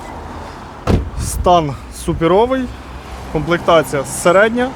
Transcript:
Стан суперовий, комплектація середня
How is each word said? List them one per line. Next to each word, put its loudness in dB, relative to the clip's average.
Стан 2
суперовий, 2
комплектація 2
середня 2